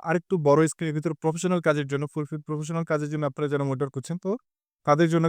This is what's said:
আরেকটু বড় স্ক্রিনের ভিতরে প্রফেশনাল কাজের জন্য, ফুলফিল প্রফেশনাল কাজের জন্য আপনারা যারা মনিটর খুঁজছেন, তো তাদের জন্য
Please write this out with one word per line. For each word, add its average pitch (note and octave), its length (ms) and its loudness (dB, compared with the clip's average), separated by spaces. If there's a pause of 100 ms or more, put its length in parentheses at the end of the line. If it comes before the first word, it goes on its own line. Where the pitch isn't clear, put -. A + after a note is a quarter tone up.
আরেকটু E3+ 340 -2
বড় D3+ 300 6
স্ক্রিনের D#3 280 -4
ভিতরে D#3 180 -2
প্রফেশনাল E3 480 -2
কাজের D3+ 260 0
জন্য, C#3+ 200 -4
ফুলফিল D3+ 320 -8
প্রফেশনাল D#3 440 -6
কাজের D3+ 260 -2
জন্য D3+ 160 -4
আপনারা D3 220 -4
যারা C#3 160 -2
মনিটর C3+ 260 -2
খুঁজছেন, C#3 280 -8
তো F#3 140 -6 (560)
তাদের D#3 220 6
জন্য E3 200 4